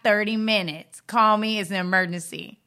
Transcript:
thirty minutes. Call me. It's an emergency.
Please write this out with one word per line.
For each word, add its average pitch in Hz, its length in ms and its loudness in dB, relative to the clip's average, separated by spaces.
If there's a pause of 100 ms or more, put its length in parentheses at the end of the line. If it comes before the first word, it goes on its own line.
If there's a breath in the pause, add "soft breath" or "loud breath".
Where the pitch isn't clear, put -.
thirty 214 340 2
minutes. 202 640 -2
Call 214 380 4
me. 220 200 -2
It's 180 120 -4
an 196 60 -4
emergency. 180 920 -2